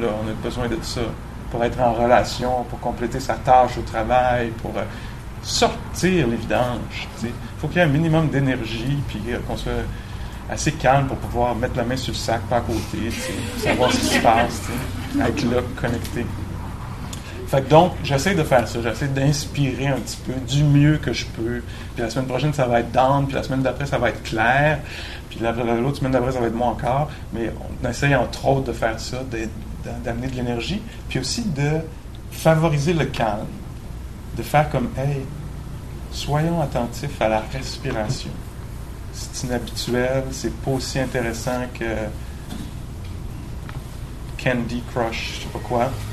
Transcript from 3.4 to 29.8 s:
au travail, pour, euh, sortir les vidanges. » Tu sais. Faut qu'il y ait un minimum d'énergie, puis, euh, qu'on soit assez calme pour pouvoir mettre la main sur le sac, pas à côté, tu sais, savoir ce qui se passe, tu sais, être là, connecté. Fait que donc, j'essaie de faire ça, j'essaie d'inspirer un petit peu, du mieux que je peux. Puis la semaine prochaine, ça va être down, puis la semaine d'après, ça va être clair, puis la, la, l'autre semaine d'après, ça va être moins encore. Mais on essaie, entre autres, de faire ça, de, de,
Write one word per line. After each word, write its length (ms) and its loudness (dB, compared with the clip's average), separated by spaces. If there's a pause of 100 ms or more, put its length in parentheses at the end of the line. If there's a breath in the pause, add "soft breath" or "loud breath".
au 40 -2
travail, 680 2 (120)
pour, 160 -4
euh, 60 -2 (600 loud breath)
sortir 840 2
les 80 2
vidanges. » 720 -2 (120)
Tu 80 -4
sais. 60 -4 (260 loud breath)
Faut 80 -2
qu'il 100 0
y 40 4
ait 20 8
un 40 6
minimum 420 6
d'énergie, 680 0 (100)
puis, 220 -4
euh, 80 -2 (100)
qu'on 80 -2
soit 160 -4 (760 loud breath)
assez 240 0
calme 340 4
pour 100 -2
pouvoir 380 0
mettre 220 0
la 60 2
main 120 0
sur 160 -2
le 60 -2
sac, 320 0
pas 80 4
à 40 2
côté, 440 -2
tu 60 -2
sais, 580 -2
savoir 220 4
ce 80 4
qui 60 0
se 140 4
passe, 460 4
tu 540 -4
sais, 60 4
être 180 2
là, 180 2 (180)
connecté. 460 -2 (1300 loud breath)
Fait 100 4
que 80 -4
donc, 240 10 (100)
j'essaie 300 2
de 100 2
faire 220 6
ça, 160 -4
j'essaie 280 0
d'inspirer 760 2
un 120 0
petit 180 -8
peu, 160 -8
du 300 2
mieux 340 8
que 140 0
je 140 -2
peux. 360 -4 (340 loud breath)
Puis 60 -4
la 80 0
semaine 180 -2
prochaine, 260 0
ça 120 2
va 140 6
être 140 -2
down, 320 6
puis 100 -2
la 80 0
semaine 180 -2
d'après, 240 0
ça 120 -2
va 100 2
être 160 -2
clair, 560 4 (500 loud breath)
puis 120 -10
la, 100 2
la, 240 2
l'autre 220 0
semaine 160 0
d'après, 180 4
ça 80 0
va 80 2
être 80 0
moins 140 2
encore. 400 0 (240 loud breath)
Mais 180 -2 (320)
on 60 0
essaie, 260 4
entre 320 0
autres, 200 4
de 60 -2
faire 280 0
ça, 280 -6
de, 100 -4
de, 680 -8